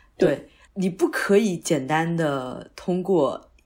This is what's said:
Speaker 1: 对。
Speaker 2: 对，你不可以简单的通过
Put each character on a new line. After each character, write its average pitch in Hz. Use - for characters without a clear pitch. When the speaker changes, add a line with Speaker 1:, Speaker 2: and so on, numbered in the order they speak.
Speaker 1:
对。 165
Speaker 2:
对， 139
你 190
不 330
可 -
以 202
简 143
单 165
的 139
通 180
过 165